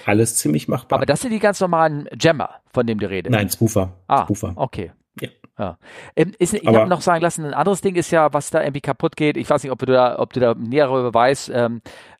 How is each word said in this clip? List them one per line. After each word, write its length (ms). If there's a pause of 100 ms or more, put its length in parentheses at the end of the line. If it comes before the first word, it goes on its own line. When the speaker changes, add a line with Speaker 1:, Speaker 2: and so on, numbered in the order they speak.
Speaker 1:
alles 320
ziemlich 280
machbar. 320
Speaker 2:
Aber 80
das 140
sind 100
die 80
ganz 220
normalen 480 (120)
Jammer, 300 (220)
von 120
denen 140
du 100
redest? 220
Speaker 1:
Nein, 180
Spoofer. 480 (120)
Speaker 2:
Ah, 160
Speaker 1:
Spoofer. 320
Speaker 2:
okay. 340 (300)
Speaker 1:
Ja. 80 (280)
Speaker 2:
Ja. 220 (380)
Ähm, 240
ist, 120
ich 140
Speaker 1:
Aber 140
Speaker 2:
hab 80
noch 120
sagen 220
lassen, 220
ein 100
anderes 260
Ding 140
ist 160
ja, 220
was 180
da 100
irgendwie 200
kaputt 340
geht. 220
Ich 120
weiß 140
nicht, 80
ob 80
du 80
da, 320
ob 140
du 80
da 160
näher 320
darüber 260
weißt, 400
ähm, 260 (400)